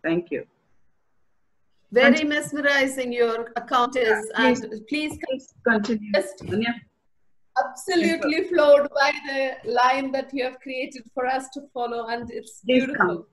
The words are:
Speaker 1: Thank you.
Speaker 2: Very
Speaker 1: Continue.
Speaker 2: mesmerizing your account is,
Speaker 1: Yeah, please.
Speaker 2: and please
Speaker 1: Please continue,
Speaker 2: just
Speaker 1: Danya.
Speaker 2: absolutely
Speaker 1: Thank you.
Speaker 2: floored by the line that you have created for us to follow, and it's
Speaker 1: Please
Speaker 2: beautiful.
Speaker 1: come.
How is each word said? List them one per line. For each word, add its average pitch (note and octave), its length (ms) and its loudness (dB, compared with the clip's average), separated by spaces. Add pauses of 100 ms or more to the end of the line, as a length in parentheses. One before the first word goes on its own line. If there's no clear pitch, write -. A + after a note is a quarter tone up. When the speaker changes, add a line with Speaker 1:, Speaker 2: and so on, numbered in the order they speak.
Speaker 1:
Thank E3+ 280 -2
you. B2+ 140 -6 (1500)
Speaker 2:
Very C4 240 8
Speaker 1:
Continue. D4 180 0
Speaker 2:
mesmerizing C#4 800 0
your A#3 440 -2
account B3 400 0
is, B3 120 2
Speaker 1:
Yeah, G#3+ 140 2 (140)
please. B3 240 4
Speaker 2:
and G#3+ 280 -12
please D4+ 300 -6 (100)
Speaker 1:
Please C4 260 -8 (120)
continue, G#3+ 480 0
Speaker 2:
just - 300 -2
Speaker 1:
Danya. A3+ 300 -2 (920)
Speaker 2:
absolutely E4+ 460 0
Speaker 1:
Thank D4+ 220 -2
you. F4 160 -2
Speaker 2:
floored D4 460 6
by C#4+ 180 2 (140)
the C4+ 440 -4
line B3+ 420 2
that C4+ 200 -6
you C4+ 120 -4
have B3+ 160 -8
created B3+ 420 -10 (100)
for B3+ 140 -4
us C4+ 240 -2
to C#4+ 120 -14 (120)
follow, A#3 320 -6
and A#3 240 -6
it's - 300 -14
Speaker 1:
Please B3+ 260 2
Speaker 2:
beautiful. B3+ 200 0
Speaker 1:
come. F3 260 -4